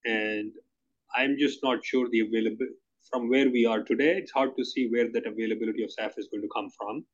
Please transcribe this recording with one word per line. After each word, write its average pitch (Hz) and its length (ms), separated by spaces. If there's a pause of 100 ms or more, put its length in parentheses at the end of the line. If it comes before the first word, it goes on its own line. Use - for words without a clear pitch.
And 107 460 (640)
I'm 135 240
just 139 240
not 131 220
sure 127 260
the 113 100
availabil-, 110 540 (340)
from 120 200
where 135 200
we 120 160
are 110 160
today, 147 360
it's - 160
hard 135 240
to 131 80
see 127 260
where 117 220
that 113 120
availability 110 560
of 104 80
saf 107 280
is 104 120
going 104 120
to 104 120
come 98 140 (100)
from. 107 360